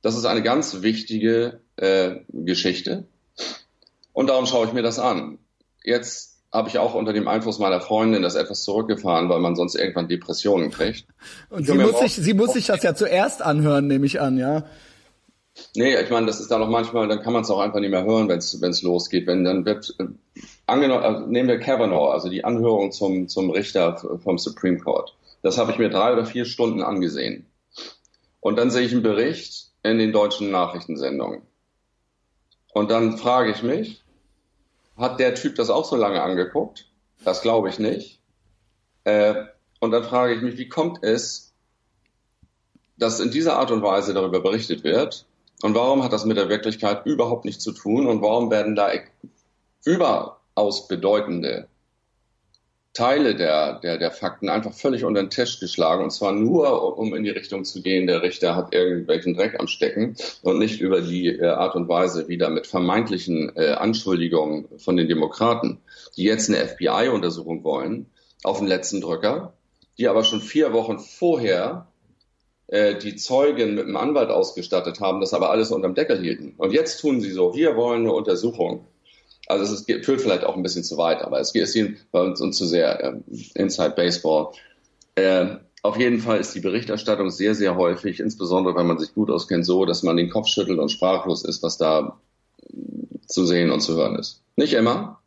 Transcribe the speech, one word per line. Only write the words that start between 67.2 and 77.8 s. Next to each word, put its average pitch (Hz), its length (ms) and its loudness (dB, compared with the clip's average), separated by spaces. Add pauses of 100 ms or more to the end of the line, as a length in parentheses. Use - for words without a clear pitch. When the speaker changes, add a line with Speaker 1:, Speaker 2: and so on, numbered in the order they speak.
Speaker 1:
wollen, 76 440 -4 (360)
auf 95 140 -2
den 98 100 -2
letzten 92 320 -2
Drücker, 95 540 -4 (460)
die 120 80 2
aber 113 160 2
schon 107 180 0
vier 147 320 0
Wochen 113 260 0
vorher, 127 880 -2 (800)
äh, 104 280 2
die 107 200 -10
Zeugen 127 600 2
mit 110 100 -2
einem 101 100 -6
Anwalt 127 360 0
ausgestattet 90 680 -2
haben, 95 220 0
das - 120 -2
aber 92 160 2
alles 110 220 2
unterm 92 240 -2
Deckel 123 240 0
hielten. 80 380 -6
Und 95 160 0
jetzt 160 260 0
tun 135 220 0
sie 98 100 -6
so, 90 240 2
wir 147 220 2
wollen 120 240 2